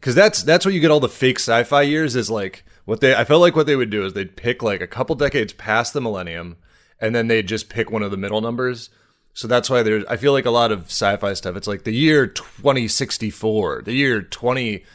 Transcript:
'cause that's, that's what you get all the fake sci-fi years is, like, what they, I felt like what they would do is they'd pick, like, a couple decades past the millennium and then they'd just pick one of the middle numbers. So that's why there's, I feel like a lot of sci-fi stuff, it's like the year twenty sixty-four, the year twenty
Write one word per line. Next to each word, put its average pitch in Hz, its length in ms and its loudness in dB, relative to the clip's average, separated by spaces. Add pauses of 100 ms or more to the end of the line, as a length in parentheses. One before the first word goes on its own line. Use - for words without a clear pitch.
'cause 127 140 -2
that's, 196 280 6
that's 165 240 4
what 196 80 0
you 175 60 0
get 156 100 6
all 151 100 6
the 127 80 2
fake 127 300 0
sci-fi 120 440 2
years 147 340 0
is, 113 140 -2
like, 101 340 -8 (200)
what 110 160 -4
they, 131 140 6
I 117 100 2
felt 156 160 6
like 175 160 6
what 156 100 2
they 143 100 2
would 120 140 0
do 101 140 -2
is 95 100 -6
they'd 98 220 -8
pick, - 260 -4
like, 101 180 -2
a 90 60 -8
couple 123 300 -4
decades 131 360 -2
past 113 400 -2
the 147 80 -4
millennium 87 560 -8 (440)
and 110 140 -2
then 117 140 0
they'd 113 200 2
just 107 200 -4
pick 110 220 -4
one 107 120 -2
of 101 80 -4
the 98 60 -6
middle 101 240 -4
numbers. 120 500 -6 (440)
So - 140 -12
that's 120 200 2
why 123 140 2
there's, 107 240 0
I 120 100 -4
feel 139 160 2
like 135 140 0
a 120 40 0
lot 117 220 2
of 90 140 -8
sci-fi 101 480 -2
stuff, 92 220 -8
it's 82 100 -12
like 101 180 -8
the 110 80 -4
year 143 340 2
twenty 131 600 -2
sixty-four, 104 960 -4
the 110 80 -8
year 127 300 0
twenty 120 640 -4 (100)